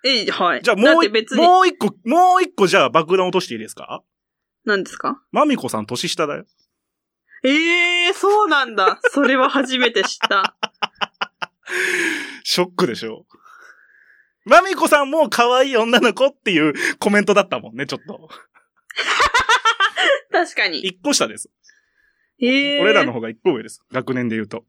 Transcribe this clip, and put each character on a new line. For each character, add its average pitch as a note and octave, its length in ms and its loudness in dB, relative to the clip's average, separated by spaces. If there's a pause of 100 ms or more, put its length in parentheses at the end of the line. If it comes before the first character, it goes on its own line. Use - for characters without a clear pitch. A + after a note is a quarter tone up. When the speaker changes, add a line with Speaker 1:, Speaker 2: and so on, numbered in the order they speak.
Speaker 1:
え、 B3 280 0
は E3+ 260 0
い。 - 40 -6
Speaker 2:
じ - 100 0
ゃ - 20 4
あ - 20 2
も G3+ 60 0
う B3 40 6
い-、 D#4+ 80 8
Speaker 1:
だ E4 40 6
っ E4+ 60 4
て G#3+ 60 0
別 A3 280 -2
に。 E4 80 4
Speaker 2:
も F#4 160 6
う F#4 60 4
一 F4 100 -2
個、 - 180 -2 (100)
も F4+ 320 4
う F4+ 60 0
一 F4+ 100 -6
個 G3 140 2
じ E3 80 0
ゃ D#3 100 6
あ B2 40 0
爆 E3 280 0
弾 F#3 100 0
落 F3+ 60 -4
と F#3 80 0
し - 60 -12
て B2 60 -12
い A2+ 40 -10
い - 20 -10
で A2 80 -12
す - 80 -20
か？ - 260 -16 (640)
Speaker 1:
何 G3 180 -2
で - 60 -12
す - 80 -18
か？ - 240 -8 (100)
Speaker 2:
ま C#4+ 140 2
み C#4+ 100 2
こ C3 140 -6
さ A2 100 -4
ん G#2 60 -8
年 - 240 -8
下 D#3+ 160 -2
だ C#3+ 100 -6
よ。 F3+ 100 -14 (1000)
Speaker 1:
え F4 640 0
え - 20 2
ー、 G4 40 -2
そ G#4 300 2
う G4+ 40 0
な C#4+ 180 0
ん A3+ 100 -12
だ。 F#3+ 280 0
<laughs> B3 80 2
そ C#4 100 0
れ C4+ 140 2
は C4+ 140 2
初 C4 280 -2
め A#3+ 140 0
て G3 120 0
知 - 120 -6
っ - 20 -20 (100)
た。 G3 280 -2 (1900)
Speaker 2:
シ - 180 -2
ョ F3 40 0
ッ F3+ 100 -20
ク F3+ 120 0
で A2 80 -6
し A2+ 100 -12
ょ？ A2 200 -14 (1160)
ま D4 200 6
み F#4+ 100 -4
こ D#4+ 140 0
さ D4 160 4
ん C4+ 80 -4
も D4+ 180 2
可 B3 260 2
愛 C4+ 140 2
い B3+ 80 0
女 A#3 220 2
の A#3 160 2
子 C4 120 2
っ C#4 80 0
て - 160 -4
い D#3 180 2
う C#3+ 40 -2 (240)
コ G#3 140 -2
メ G#3 100 2
ン G3 40 -4
ト G3+ 100 2
だ G3+ 80 4
っ G3 40 -6
た B2+ 120 -6
も A2 120 -16
ん A#2 40 -20
ね、 C#3 100 -8
ち - 80 -10
ょ - 40 -10
っ - 100 -16
と。 D#3+ 220 -20 (960)
Speaker 1:
<laughs> A4 1080 0
確 E4 240 -2
か G#3+ 120 0
に。 D#3+ 120 -6
Speaker 2:
一 F#3 200 -8
個 C#4+ 140 -2
下 A#2+ 140 0
で G#2+ 100 -14
す。 - 120 -16 (880)
Speaker 1:
え C#4 380 0
え - 20 0
ー。 - 20 0
Speaker 2:
俺 - 120 2
ら D#3 120 4
の A#2+ 80 -6
方 A#2 80 -6
が A2+ 80 -8
一 A2+ 140 -14
個 F3 100 2
上 A2+ 80 -6
で A2 80 -16
す。 - 220 -20
学 B2+ 240 -4
年 B2 140 -4
で A2 60 -4
言 A2 100 -4
う - 20 -20
と。 - 220 -12